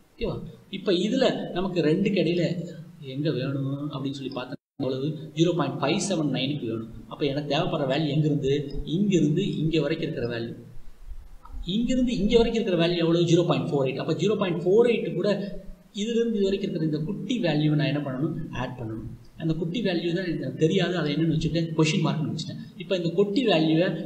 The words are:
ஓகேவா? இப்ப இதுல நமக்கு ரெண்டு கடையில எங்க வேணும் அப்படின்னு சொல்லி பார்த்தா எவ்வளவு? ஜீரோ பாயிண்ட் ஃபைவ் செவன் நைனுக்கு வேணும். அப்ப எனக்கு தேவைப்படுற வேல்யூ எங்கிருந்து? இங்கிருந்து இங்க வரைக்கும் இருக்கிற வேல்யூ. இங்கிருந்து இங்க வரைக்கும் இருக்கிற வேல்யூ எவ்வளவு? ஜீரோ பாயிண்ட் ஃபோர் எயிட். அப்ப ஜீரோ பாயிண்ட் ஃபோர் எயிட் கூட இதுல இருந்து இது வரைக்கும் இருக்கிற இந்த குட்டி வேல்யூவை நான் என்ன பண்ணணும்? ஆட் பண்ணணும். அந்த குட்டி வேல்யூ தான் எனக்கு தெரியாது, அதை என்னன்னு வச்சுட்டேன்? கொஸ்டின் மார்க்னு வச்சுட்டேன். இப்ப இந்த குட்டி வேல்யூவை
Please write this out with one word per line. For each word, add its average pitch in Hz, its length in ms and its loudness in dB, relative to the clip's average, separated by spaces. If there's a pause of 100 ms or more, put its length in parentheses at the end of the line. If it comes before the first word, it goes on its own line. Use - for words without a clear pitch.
ஓகேவா? 202 260 -6 (360)
இப்ப 196 280 -2
இதுல 233 260 2 (260)
நமக்கு 180 320 -2
ரெண்டு 175 280 4
கடையில 175 320 2 (640)
எங்க 139 240 -2
வேணும் 135 580 -2
அப்படின்னு 135 300 -6
சொல்லி 135 140 -8
பார்த்தா 127 220 -8 (240)
எவ்வளவு? 131 280 -2 (260)
ஜீரோ 165 220 4
பாயிண்ட் 139 240 0
ஃபைவ் 160 240 0
செவன் 156 300 0
நைனுக்கு 127 360 -2
வேணும். 113 220 -6 (180)
அப்ப - 180 -6
எனக்கு 143 260 -2
தேவைப்படுற 151 360 0
வேல்யூ 147 240 2
எங்கிருந்து? 143 400 2 (340)
இங்கிருந்து 175 580 2 (120)
இங்க 156 240 0
வரைக்கும் 143 280 -2
இருக்கிற 117 200 -4
வேல்யூ. 117 240 -6 (1120)
இங்கிருந்து 247 480 0
இங்க 196 220 2
வரைக்கும் 226 240 4
இருக்கிற 180 200 0
வேல்யூ 170 220 2
எவ்வளவு? 165 260 4
ஜீரோ 170 160 6
பாயிண்ட் 131 260 2
ஃபோர் 135 180 2
எயிட். 135 140 -4
அப்ப 160 120 -2
ஜீரோ 202 220 2
பாயிண்ட் 185 260 0
ஃபோர் 220 280 6
எயிட் - 240 0
கூட 185 160 0 (640)
இதுல 220 240 -2
இருந்து 233 200 0
இது 196 80 2
வரைக்கும் 196 220 -2
இருக்கிற 160 180 -2
இந்த 147 140 0
குட்டி - 400 -4
வேல்யூவை 151 360 2
நான் 135 140 2
என்ன 143 120 0
பண்ணணும்? 127 320 -2 (200)
ஆட் 127 220 -6
பண்ணணும். 113 300 -8 (320)
அந்த 160 160 -2
குட்டி 170 260 -2
வேல்யூ 175 300 0
தான் 180 180 -2
எனக்கு 131 320 -4
தெரியாது, 175 360 4
அதை 151 140 0
என்னன்னு 156 260 2
வச்சுட்டேன்? 160 340 0
கொஸ்டின் 160 340 2
மார்க்னு 139 280 0
வச்சுட்டேன். - 280 -8 (180)
இப்ப 196 180 -6
இந்த 170 140 0
குட்டி 202 340 2
வேல்யூவை 160 420 4 (180)